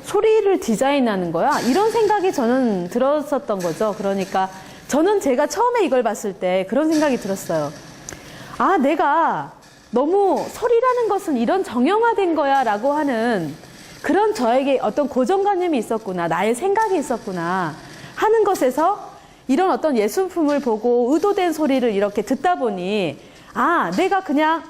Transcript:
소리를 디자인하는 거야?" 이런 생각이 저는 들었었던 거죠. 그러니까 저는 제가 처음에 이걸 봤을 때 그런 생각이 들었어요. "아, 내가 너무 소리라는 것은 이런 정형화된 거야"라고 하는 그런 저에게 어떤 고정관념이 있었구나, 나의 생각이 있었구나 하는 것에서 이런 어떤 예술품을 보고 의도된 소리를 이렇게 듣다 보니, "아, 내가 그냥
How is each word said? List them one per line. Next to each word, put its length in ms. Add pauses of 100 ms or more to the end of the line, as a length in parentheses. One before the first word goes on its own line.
소리를 560
디자인하는 720
거야?" 300
이런 300
생각이 400
저는 580
들었었던 720
거죠. 380
그러니까 520 (380)
저는 320
제가 280
처음에 360
이걸 200
봤을 300
때 360
그런 200
생각이 280
들었어요. 540 (880)
"아, 200
내가 760 (380)
너무 600
소리라는 580
것은 280
이런 260
정형화된 720
거야"라고 580
하는 600 (480)
그런 320
저에게 480
어떤 280
고정관념이 680
있었구나, 500
나의 280
생각이 420
있었구나 800 (400)
하는 280
것에서 680 (380)
이런 240
어떤 260
예술품을 640
보고 540
의도된 400
소리를 380
이렇게 300
듣다 340
보니, 640 (380)
"아, 420
내가 260
그냥 460